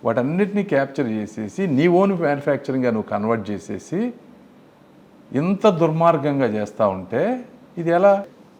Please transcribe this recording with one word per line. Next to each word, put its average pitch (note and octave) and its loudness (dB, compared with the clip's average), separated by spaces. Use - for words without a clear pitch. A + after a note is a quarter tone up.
వాటన్నిటినీ E3+ 0
క్యాప్చర్ C#3 0
చేసేసి, G#2+ -6
నీ D3+ 2
ఓన్ F#3+ 4
మ్యానుఫ్యాక్చరింగ్‌గా C#3 -2
నువ్వు A2 -4
కన్వర్ట్ G#2+ -2
చేసేసి, G#2 -6
ఇంత F#3 2
దుర్మార్గంగా D#3+ 2
చేస్తా G#2+ 0
ఉంటే, C#3 -2
ఇది E3 -2
ఎలా? G3 4